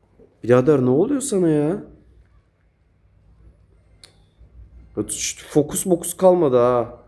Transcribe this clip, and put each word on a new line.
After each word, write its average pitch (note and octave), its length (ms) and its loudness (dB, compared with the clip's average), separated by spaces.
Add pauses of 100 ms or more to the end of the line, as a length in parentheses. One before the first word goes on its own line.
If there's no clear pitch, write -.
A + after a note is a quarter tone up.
(440)
Birader, B2+ 380 4
ne B2 80 0
oluyor A3+ 320 0
sana F#3 280 0
ya? D#3 340 -2 (3750)
Fokus - 360 -2
mokus F3 320 -4
kalmadı F3+ 400 2
ha. A#2+ 500 0